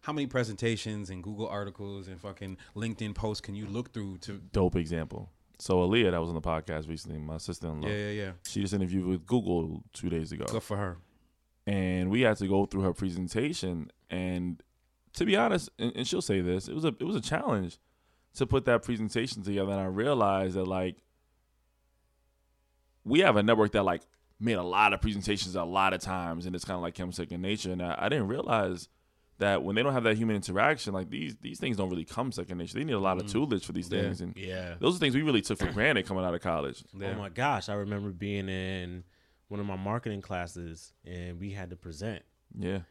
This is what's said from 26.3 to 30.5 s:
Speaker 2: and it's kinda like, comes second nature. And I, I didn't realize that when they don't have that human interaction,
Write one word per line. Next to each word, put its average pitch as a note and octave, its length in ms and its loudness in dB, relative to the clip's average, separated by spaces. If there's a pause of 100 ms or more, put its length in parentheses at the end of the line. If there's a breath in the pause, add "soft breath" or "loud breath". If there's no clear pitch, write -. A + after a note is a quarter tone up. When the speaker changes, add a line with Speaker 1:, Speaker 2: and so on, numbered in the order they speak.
Speaker 2:
and F#2 100 -4
it's F2 100 -6
kinda F#2 140 -4
like, E2+ 160 -4
comes F2+ 200 -6
second F2 260 -6
nature. F#2+ 300 -2
And F2+ 100 -2
I, F2 160 -2
I - 120 0
didn't B2+ 180 0
realize G2+ 600 0 (500)
that G2 240 4
when G2 120 0
they A#2 80 4
don't C#3 100 4
have B2 100 2
that A2 140 6
human A2+ 180 4
interaction, G2+ 580 2